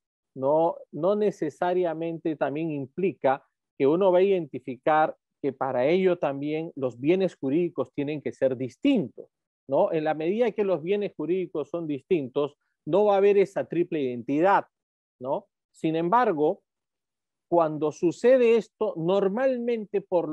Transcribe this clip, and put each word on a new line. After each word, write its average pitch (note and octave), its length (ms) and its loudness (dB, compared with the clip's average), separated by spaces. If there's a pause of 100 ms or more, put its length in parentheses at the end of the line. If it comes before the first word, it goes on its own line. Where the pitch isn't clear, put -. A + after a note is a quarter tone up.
(360)
¿no? D3+ 420 0 (140)
no F3 240 0
necesariamente E3+ 1200 -2
también D3+ 360 -4
implica C#3 720 -2 (320)
que C3+ 100 2
uno F3+ 240 4
va F3+ 60 4
a F#3 60 4
identificar D#3 920 0 (260)
que C3+ 120 -2
para C3 340 -2
ello F3+ 300 2
también D3+ 580 -4
los B2 240 -4
bienes F3 360 0
jurídicos C#3+ 580 -2
tienen D3 280 -6
que A2+ 100 -6
ser C3 260 0
distintos, C#3 720 -2 (400)
¿no? D#3+ 220 2
En D#3+ 120 -2
la D#3 100 0
medida G3 380 -2
que G#3+ 120 -2
los F3+ 200 -2
bienes G3+ 320 -4
jurídicos D#3+ 540 -4
son E3 180 -6
distintos, C#3+ 680 -2 (280)
no F#3+ 200 2
va G3+ 100 4
a - 20 2
haber G3+ 200 4
esa F3+ 280 0
triple E3+ 360 -2
identidad, C#3+ 640 0 (560)
¿no? C#3+ 260 -6 (240)
Sin D#3+ 240 -4
embargo, F3 640 2 (880)
cuando D#3 420 0
sucede A#3 640 4
esto, G#3+ 400 -4
normalmente G#3 1040 -2
por E3+ 320 -2